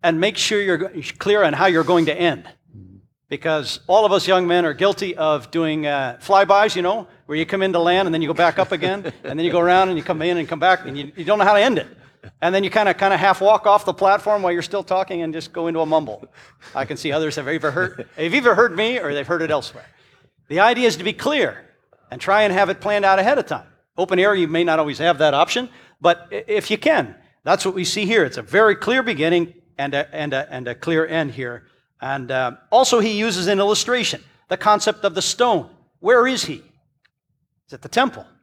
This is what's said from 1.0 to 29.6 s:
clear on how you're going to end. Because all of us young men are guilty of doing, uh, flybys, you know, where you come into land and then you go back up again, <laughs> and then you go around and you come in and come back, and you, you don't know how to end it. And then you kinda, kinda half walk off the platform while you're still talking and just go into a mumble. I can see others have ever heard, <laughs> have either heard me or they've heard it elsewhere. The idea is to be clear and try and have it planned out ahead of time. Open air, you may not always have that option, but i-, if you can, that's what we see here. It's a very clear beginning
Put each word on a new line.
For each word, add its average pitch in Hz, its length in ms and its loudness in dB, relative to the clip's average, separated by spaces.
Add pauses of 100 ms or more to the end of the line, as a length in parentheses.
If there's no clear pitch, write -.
clear 208 260 2
on 156 80 4
how 143 140 0
you're 165 180 4
going 170 220 2
to 151 80 -2
end. 151 340 -2 (800)
Because 151 600 -6
all 208 180 4
of 196 60 4
us 190 160 0
young 185 180 4
men 175 180 2
are 156 100 -2
guilty 180 420 -2
of 151 340 -2
doing, 156 380 -2
uh, 135 340 -4
flybys, 196 540 4
you 180 80 -2
know, 202 240 -2 (180)
where 151 100 -8
you 156 80 -2
come 190 200 -2
into 185 160 0
land 180 280 2
and 165 60 -2
then 160 80 -2
you 151 60 -4
go 156 80 -4
back 170 240 2
up 185 120 0
again, 185 460 -6
<laughs> - 60 -20
and 139 160 -8
then - 0 -
you 170 120 -2
go 170 80 2
around 185 300 4
and 180 80 -2
you 143 60 -6
come 160 180 -4
in 175 160 -2
and 151 100 -6
come 156 120 -8
back, 180 260 2
and 135 100 -10
you, 143 200 -12
you 170 100 -10
don't 208 140 0
know 196 40 4
how 202 100 6
to 202 60 6
end 220 200 2
it. - 80 -8 (520)
And 175 140 0
then 196 100 0
you 185 60 -4
kinda, 202 240 2
kinda 196 240 2
half 185 240 2
walk 208 240 4
off 202 180 4
the 175 120 -4
platform 202 480 0
while 180 80 0
you're 175 100 -4
still 196 220 -6
talking 185 400 -4
and 160 100 -6
just 160 180 -12
go 170 140 -6
into 165 140 -4
a 160 80 0
mumble. 151 400 -4 (480)
I 135 100 -4
can 143 120 -10
see 151 140 -6
others 151 260 -2
have 135 100 -8
ever 151 240 -4
heard, 180 400 -6
<laughs> - 40 -20
have 165 200 -4
either 240 180 4
heard 208 220 2
me 226 240 -2
or 160 120 -6
they've 143 140 -4
heard 165 160 -2
it 160 80 -4
elsewhere. 139 360 -4 (640)
The 156 100 -2
idea 240 280 4
is 170 100 0
to 160 60 -12
be 208 100 -4
clear 233 520 -2 (460)
and 127 100 -14
try 202 220 2
and 196 100 0
have 190 160 2
it 196 100 -4
planned 208 260 -2
out 190 120 6
ahead 240 220 2
of - 80 -6
time. 135 180 -8 (320)
Open 185 220 0
air, 202 160 4
you 175 120 0
may 165 160 0
not 160 140 2
always 147 220 -2
have 165 180 2
that 151 160 4
option, 240 340 0 (320)
but 175 320 2
i-, 208 160 -8
if 214 220 -4
you 214 80 -2
can, 262 380 0 (280)
that's 185 220 0
what 185 80 -2
we 185 120 -4
see 208 200 -4
here. 208 180 2
It's 131 140 -4
a 117 60 -12
very 202 320 4
clear 254 260 0
beginning 170 540 0 (220)